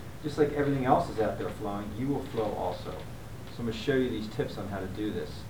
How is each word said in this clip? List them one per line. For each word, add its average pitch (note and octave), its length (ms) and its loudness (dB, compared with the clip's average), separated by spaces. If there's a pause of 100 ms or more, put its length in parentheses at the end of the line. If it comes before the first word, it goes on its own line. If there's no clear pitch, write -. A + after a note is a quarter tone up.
(220)
Just D3+ 160 -2
like D3 140 6
everything C3+ 340 2
else D#3+ 240 6
is G#2+ 80 -2
out G2+ 200 2
there F#2 120 -2
flowing, G#2 480 -4
you B2+ 80 0
will C#3 200 2
flow G#2+ 300 0
also. - 360 -2
So - 640 -10
I'm A#2+ 80 -2
gonna A2+ 60 2
show C3+ 220 2
you B2+ 140 4
these G#2+ 200 -2
tips - 280 -2
on G2 120 -4
how G2 100 -2
to F#2 80 -2
do G#2+ 260 -2
this. F2+ 180 -4 (200)